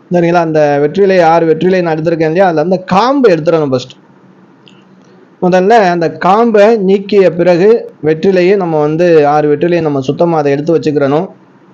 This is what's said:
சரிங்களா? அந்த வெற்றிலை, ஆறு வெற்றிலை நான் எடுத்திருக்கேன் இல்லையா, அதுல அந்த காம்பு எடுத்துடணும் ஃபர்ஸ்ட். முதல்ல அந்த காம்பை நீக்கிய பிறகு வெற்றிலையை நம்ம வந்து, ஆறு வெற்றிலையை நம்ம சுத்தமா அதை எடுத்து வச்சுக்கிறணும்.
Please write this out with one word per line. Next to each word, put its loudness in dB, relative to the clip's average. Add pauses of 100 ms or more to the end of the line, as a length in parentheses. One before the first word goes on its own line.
(100)
சரிங்களா? 0
அந்த 0 (220)
வெற்றிலை, 0 (140)
ஆறு 2
வெற்றிலை 0
நான் -2
எடுத்திருக்கேன் -2
இல்லையா, 2
அதுல -2
அந்த -2 (140)
காம்பு 2
எடுத்துடணும் -2
ஃபர்ஸ்ட். -6 (1500)
முதல்ல 2 (140)
அந்த -2 (200)
காம்பை 2 (220)
நீக்கிய 2 (140)
பிறகு 2 (380)
வெற்றிலையை 0
நம்ம -2
வந்து, 0 (280)
ஆறு 0
வெற்றிலையை -2
நம்ம -4
சுத்தமா -2
அதை 0
எடுத்து -2
வச்சுக்கிறணும். -2 (460)